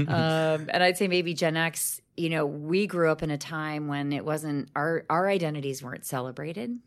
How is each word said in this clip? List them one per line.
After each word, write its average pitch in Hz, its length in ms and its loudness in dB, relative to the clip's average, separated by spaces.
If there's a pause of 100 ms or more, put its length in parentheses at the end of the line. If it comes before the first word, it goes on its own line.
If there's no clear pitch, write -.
Um, 160 640 2
and 180 140 2
I'd 180 140 6
say 202 100 2
maybe 180 260 2
Gen 160 240 2
X, 165 420 -2 (160)
you 170 140 0
know, 156 160 2
we 151 400 0
grew 175 240 4
up 156 140 0
in 156 80 0
a 147 60 0
time 151 500 -4
when 143 260 0
it 139 100 -4
wasn't, 151 520 -2
our, 156 340 0
our 175 180 2
identities 151 540 -2
weren't 127 240 -12
celebrated. 156 800 -6